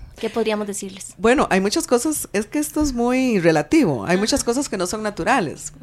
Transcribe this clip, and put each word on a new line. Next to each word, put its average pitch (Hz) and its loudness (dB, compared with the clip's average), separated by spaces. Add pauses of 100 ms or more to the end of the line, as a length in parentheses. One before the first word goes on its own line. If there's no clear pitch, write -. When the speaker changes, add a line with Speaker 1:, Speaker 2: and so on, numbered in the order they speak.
(200)
Speaker 1:
¿Qué 226 -4
podríamos 214 -2
decirles? 196 -12
Speaker 2:
Bueno, 226 4
hay 190 4
muchas 214 0
cosas, 294 0
es 208 -2
que 294 -2
esto 302 -2
es 294 0
muy 240 2
relativo, 160 4
hay 165 0
Speaker 1:
Ajá. 185 2
Speaker 2:
muchas 240 0
cosas 247 -2
que - -4
no 180 -2
son 214 -6
naturales. 202 -2 (100)